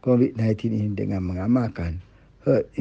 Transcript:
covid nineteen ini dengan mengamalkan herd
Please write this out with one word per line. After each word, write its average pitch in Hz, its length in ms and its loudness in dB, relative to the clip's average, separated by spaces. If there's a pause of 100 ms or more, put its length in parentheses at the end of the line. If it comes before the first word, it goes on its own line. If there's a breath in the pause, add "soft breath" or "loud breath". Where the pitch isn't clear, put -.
covid 123 320 4
nineteen 110 400 0
ini 107 240 -2
dengan 101 240 -4
mengamalkan 92 800 -2 (420 soft breath)
herd 135 220 2 (160)